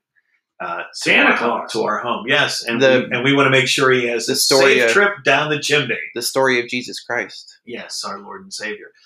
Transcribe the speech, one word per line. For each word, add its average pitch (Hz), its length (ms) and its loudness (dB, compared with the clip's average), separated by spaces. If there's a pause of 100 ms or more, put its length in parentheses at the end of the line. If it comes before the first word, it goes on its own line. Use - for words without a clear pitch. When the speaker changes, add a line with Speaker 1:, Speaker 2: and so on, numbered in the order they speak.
(600)
Speaker 1:
Uh, - 240 -8
to - 0 - (100)
Speaker 2:
Santa - 380 2
Speaker 1:
our, - 60 0
Speaker 2:
Claus. 120 340 -2
Speaker 1:
to 110 120 -2
our 107 160 -2
home. 110 280 -6
Yes, 139 360 0
and 117 180 -2
Speaker 3:
The, 127 280 4
Speaker 1:
we, 123 60 -4
and 120 100 -2
we 139 80 4
wanna 139 160 4
make 131 180 4
sure 131 240 2
he 123 160 2
has 117 200 -4
Speaker 3:
the 131 60 0
Speaker 1:
a - 20 0
Speaker 3:
story 135 400 4
Speaker 1:
safe 123 100 4
Speaker 3:
of 113 60 4
Speaker 1:
trip - 320 2
down 147 260 2
the 151 100 -2
chimney. 143 380 0 (180)
Speaker 3:
the 117 60 -6
story 127 380 0
of 120 80 -4
Jesus 117 320 -8
Christ. - 680 -8
Speaker 1:
Yes, - 380 -12
our 101 160 -10
Lord 101 240 -16
and 95 100 -16
Savior. 104 380 -10 (140)